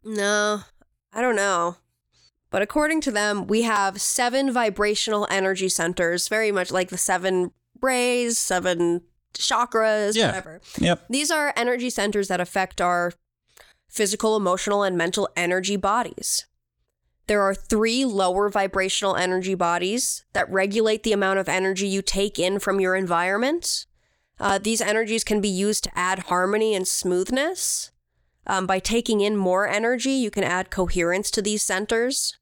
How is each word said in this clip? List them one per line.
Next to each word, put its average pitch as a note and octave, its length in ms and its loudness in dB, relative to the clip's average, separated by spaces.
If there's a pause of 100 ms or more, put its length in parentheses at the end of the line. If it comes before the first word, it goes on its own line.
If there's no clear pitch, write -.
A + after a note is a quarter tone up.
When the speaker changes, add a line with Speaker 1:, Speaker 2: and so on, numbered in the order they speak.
Speaker 1:
No, G#3 560 0 (500)
I G#3+ 100 -8
don't B3 140 2
know. F3+ 420 2 (720)
But - 120 0
according D4+ 400 0
to C#4+ 100 -2
them, G#3 360 0
we G#3+ 160 2
have G3+ 360 0
seven C4 540 0
vibrational G#3 760 0
energy F#3+ 380 0
centers, F3 640 0
very A3 220 0
much F#3 200 -2
like F#3 180 -2
the F3+ 80 -8
seven F3+ 540 0 (300)
rays, B3 560 0
seven F3 640 0 (320)
chakras, A3 840 0
Speaker 2:
Yeah. A3 120 4
Speaker 1:
whatever. F#3 340 -6 (180)
Speaker 2:
Yep. - 300 2
Speaker 1:
These C#4+ 200 0
are D4+ 280 2
energy B3 320 0
centers G3+ 400 0
that F3+ 100 0
affect F#3 400 -2
our F3 320 2 (760)
physical, G#3+ 480 0
emotional, G3+ 460 2
and F#3 140 0
mental F3+ 380 0
energy F3+ 400 0
bodies. G3+ 720 -2 (840)
There G#3 140 2
are G3 120 2
three A3+ 520 0
lower G3 420 2
vibrational F#3+ 680 0
energy F#3 360 0
bodies F3+ 800 -2
that - 180 -2
regulate G#3+ 540 0
the A3 80 2
amount G3 280 2
of F#3 100 -4
energy F#3+ 380 0
you G3 140 0
take G3+ 380 -2
in F#3+ 200 0
from G3 200 0
your F#3 160 2
environment. F#3+ 880 0 (540)
Uh, - 180 0
these G#3 220 0
energies G#3+ 460 0
can G#3+ 160 0
be G#3 80 0
used G3 340 0
to - 160 -8
add F#3 200 0
harmony G3+ 540 0
and F#3 140 -2
smoothness. B3 1040 -2 (580)
Um, G3 160 0
by F#3+ 140 0
taking A3+ 400 0
in G#3 160 2
more F#3+ 320 2
energy, A#3 440 0
you B3+ 200 0
can G3 140 0
add F#3 260 -2
coherence F3+ 600 0
to G#3+ 100 -2
these G#3 220 0
centers. A3+ 800 -2